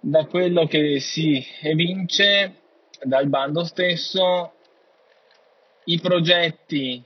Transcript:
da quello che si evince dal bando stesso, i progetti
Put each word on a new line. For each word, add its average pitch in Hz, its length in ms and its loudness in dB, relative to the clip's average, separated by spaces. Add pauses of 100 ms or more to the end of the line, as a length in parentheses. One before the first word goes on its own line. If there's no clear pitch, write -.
da 151 260 0
quello 175 400 2
che 151 340 0
si 147 440 -2 (180)
evince 175 920 0 (480)
dal 135 260 2
bando 143 360 -2
stesso, 180 880 -2 (1300)
i 170 160 -2
progetti 165 1040 0